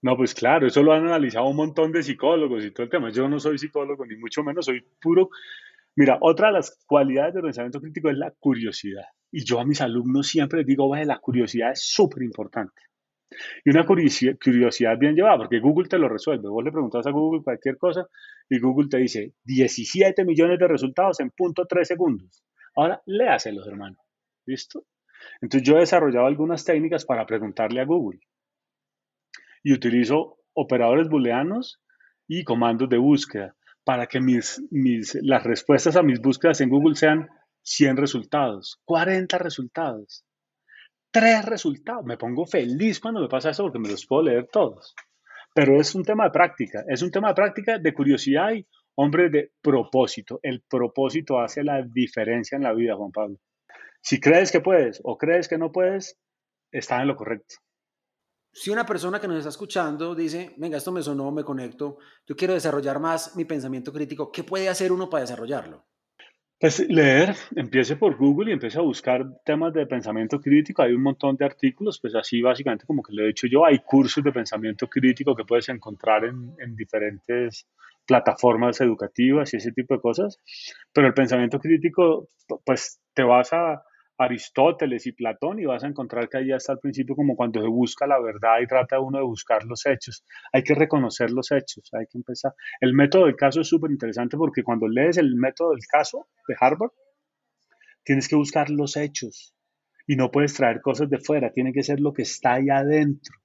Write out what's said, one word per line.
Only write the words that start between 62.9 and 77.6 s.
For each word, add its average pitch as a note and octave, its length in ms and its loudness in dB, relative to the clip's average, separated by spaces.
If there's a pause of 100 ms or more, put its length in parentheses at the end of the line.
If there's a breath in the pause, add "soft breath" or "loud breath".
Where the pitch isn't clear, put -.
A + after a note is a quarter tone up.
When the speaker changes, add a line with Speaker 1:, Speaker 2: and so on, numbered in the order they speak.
Speaker 2:
más E3 380 -6
mi E3+ 80 -4
pensamiento C3+ 480 -8
crítico", D3 400 -10
¿qué E3+ 100 -10
puede F#3+ 260 -4
hacer F#3 220 -2
uno F#3 200 -2
para D#3+ 100 -2
desarrollarlo? A#2 640 -10 (720 soft breath)
Speaker 1:
Pues D3+ 300 2
leer, D#3 480 6 (180)
empiece B2+ 420 0
por F#3 200 2
Google C#3+ 340 2
y G3 40 0
empiece B2 240 -6
a E3+ 40 0
buscar B2+ 420 -2 (200)
temas D#3 300 -2
de D3+ 120 0
pensamiento A2+ 540 -4
crítico. D3 420 2
Hay A#2+ 100 4
un B2 100 2
montón C3+ 340 0
de C#3+ 80 -2
artículos, C#3 560 -2
pues A2 160 -8
así A#2 240 -2
básicamente B2+ 460 0
como D3 160 -2
que - 120 -16
lo G#2 100 -2
he A2 60 2
hecho G#2+ 160 -4
yo. C3+ 180 6
Hay D3 160 6
cursos C3+ 440 2
de C#3+ 80 2
pensamiento A2 560 -4
crítico B2+ 480 0
que A2+ 80 -8
puedes A#2 240 0
encontrar A2 560 -2
en, B2 340 -10
en A#2+ 160 -14
diferentes A2 920 -6 (380 soft breath)